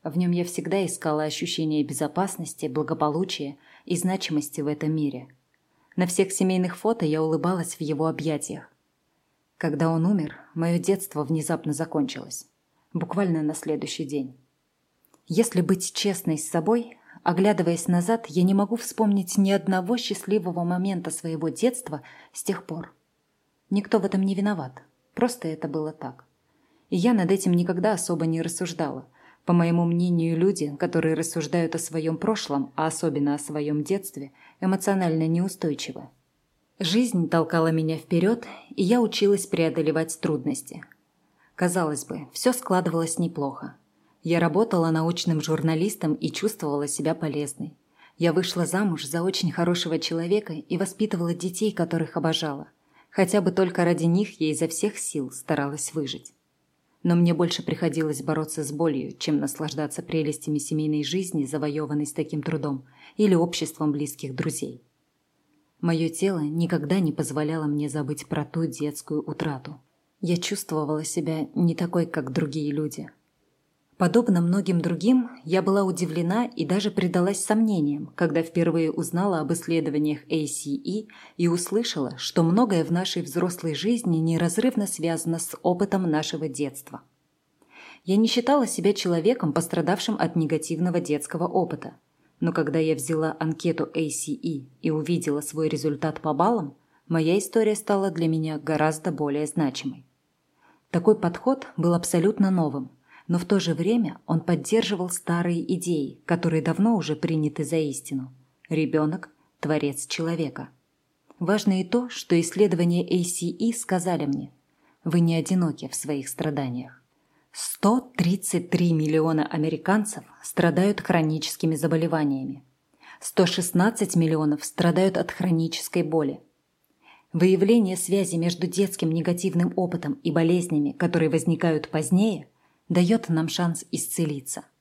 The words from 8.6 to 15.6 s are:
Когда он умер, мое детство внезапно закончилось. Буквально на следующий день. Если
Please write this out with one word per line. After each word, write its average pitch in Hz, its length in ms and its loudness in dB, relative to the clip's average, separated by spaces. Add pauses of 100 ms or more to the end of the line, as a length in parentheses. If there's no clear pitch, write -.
Когда 156 320 2
он 165 160 2
умер, 175 300 2 (180)
мое 170 260 0
детство 190 440 0
внезапно 156 500 -2
закончилось. 147 720 -4 (480)
Буквально 170 480 0
на 151 140 -2
следующий - 480 -6
день. 135 320 -6 (920)
Если 185 340 2